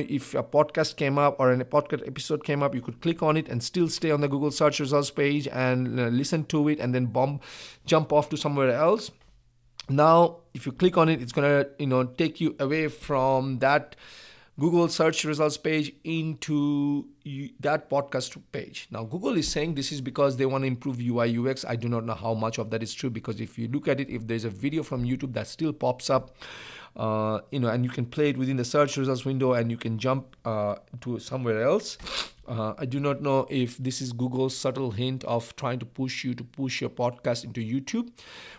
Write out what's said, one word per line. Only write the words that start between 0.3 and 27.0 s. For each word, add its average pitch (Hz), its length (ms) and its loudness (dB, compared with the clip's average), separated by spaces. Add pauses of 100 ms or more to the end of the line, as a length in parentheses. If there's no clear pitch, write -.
a 127 120 0
podcast 151 500 2
came 139 240 0
up 143 220 4
or 127 100 6
a 127 140 2
podcast 147 420 0
episode 143 380 -6
came 143 180 0
up, 143 100 2
you 127 80 -4
could 120 200 -10
click 165 200 0
on 156 160 4
it 160 120 -2
and 120 120 -4
still 170 280 2
stay 160 240 0
on 147 80 4
the 143 80 2
Google 143 240 0
search 147 260 2
results 143 320 2
page 143 380 0
and, 127 500 0
uh, 123 60 2
listen 139 400 2
to 151 240 2
it 151 100 2
and 123 160 0
then 127 120 2
bump, 135 360 0 (420)
jump 151 280 2
off 147 160 6
to 156 80 -4
somewhere 139 340 2
else. 160 400 2 (800)
Now, 165 480 8 (180)
if - 120 -12
you 131 60 -4
click 180 240 2
on 165 120 6
it, 160 120 2
it's 120 120 -6
gonna, 143 340 4 (140)
you 143 80 0
know, 127 160 4
take 156 360 -2
you 156 200 2
away 151 260 0
from 135 720 0
that 143 380 2 (600)
Google 170 300 4
search 160 380 2
results 151 320 0
page 156 360 -2 (120)
into 143 1040 -2 (160)
you, 139 340 -10
that 147 320 -2
podcast 139 500 -2 (120)
page. - 360 -10
Now, 95 140 -8
Google 180 340 -4
is 156 120 0
saying 156 260 -2
this 139 160 -4
is 143 100 -6
because 131 360 0
they 131 100 2
wanna 135 200 0
improve 123 360 -2
U 120 160 0
I 117 60 4
U 120 260 2
X. 131 140 -4
I 120 100 -4
do 117 140 -2
not 117 160 0
know 113 100 -4
how 113 200 -2
much 110 240 -2
of 113 120 -4
that 117 100 -2
is 113 140 -6
true, 131 160 -4
because 107 300 -6
if - 180 -10
you 117 80 -4
look 147 220 -2
at 131 100 2
it, 135 100 -4
if 117 200 -8
there's 113 160 -2
a 113 60 -4
video 143 340 -2
from 127 180 -4
YouTube 127 300 -2
that 110 160 -4
still 156 240 -2
pops - 360 -2
up, 131 280 0 (580)
uh, 110 460 -2 (100)